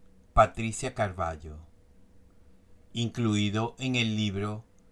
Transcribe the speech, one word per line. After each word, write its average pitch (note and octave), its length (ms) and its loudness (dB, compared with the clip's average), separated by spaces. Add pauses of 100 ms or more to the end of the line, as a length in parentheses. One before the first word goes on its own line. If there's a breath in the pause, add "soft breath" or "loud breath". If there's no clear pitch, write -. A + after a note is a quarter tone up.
(320)
Patricia A2+ 640 2
Carballo, E2 640 -4 (1300)
incluido A2 840 0
en C3 160 -2
el A2+ 220 0
libro G#2 480 -2 (260)